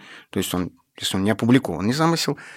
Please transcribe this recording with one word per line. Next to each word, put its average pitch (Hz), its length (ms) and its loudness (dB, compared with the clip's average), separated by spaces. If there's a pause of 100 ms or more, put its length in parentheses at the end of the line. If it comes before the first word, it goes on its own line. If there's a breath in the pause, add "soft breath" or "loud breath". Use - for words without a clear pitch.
(300 loud breath)
то - 80 -4
есть 92 160 -2
он, 90 200 -2 (260)
если - 180 -4
он 95 60 0
не 107 80 2
опубликован, 107 560 2
не 123 60 2
замысел, 160 440 0 (200 loud breath)